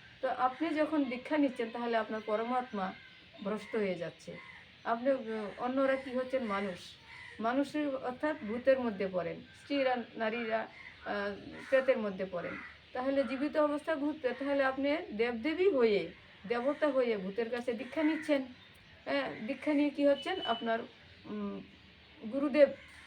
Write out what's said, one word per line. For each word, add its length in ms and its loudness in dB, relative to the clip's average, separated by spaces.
তো 80 0
আপনি 400 0
যখন 340 2
দীক্ষা 340 -2
নিচ্ছেন, 360 2
তাহলে 240 0
আপনার 280 -2
পরমাত্মা 680 -2
ভ্রষ্ট 320 -4
হয়ে 200 0
যাচ্ছে। 420 -10
আপনি, 280 2
উম, 460 -2
অন্যরা 380 2
কি 140 -4
হচ্ছেন? 340 -2
মানুষ। 360 -2
মানুষের 560 0
অর্থাৎ 480 -2
ভূতের 360 4
মধ্যে 320 -2
পড়েন, 300 -4
স্ত্রীরা, 340 2
নারীরা, 440 -2
আহ, 760 -6
প্রেতের 280 6
মধ্যে 340 -2
পড়েন। 260 -6
তাহলে 300 2
জীবিত 340 -2
অবস্থা 380 2
ভূত 260 0
প্রেত, 180 0
তাহলে 240 2
আপনি 340 2
দেবদেবী 560 2
হয়ে, 380 4
দেবতা 400 2
হয়ে 300 2
ভূতের 320 -4
কাছে 240 -2
দীক্ষা 300 -2
নিচ্ছেন। 420 2
হ্যাঁ, 260 -2
দীক্ষা 260 -2
নিয়ে 160 4
কি 160 2
হচ্ছেন? 360 2
আপনার, 380 0
উম, 340 -6
গুরুদেব 380 6